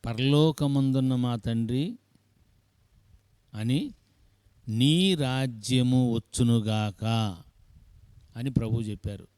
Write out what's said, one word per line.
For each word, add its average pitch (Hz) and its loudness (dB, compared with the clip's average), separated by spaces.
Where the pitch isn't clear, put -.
"పరలోకమందున్న 135 2
మా 123 -2
తండ్రి" 117 -4
అని, 127 -2
"నీ 156 2
రాజ్యము 127 0
వచ్చునుగాక" 110 0
అని 127 -6
ప్రభువు 117 -2
చెప్పారు. 101 -10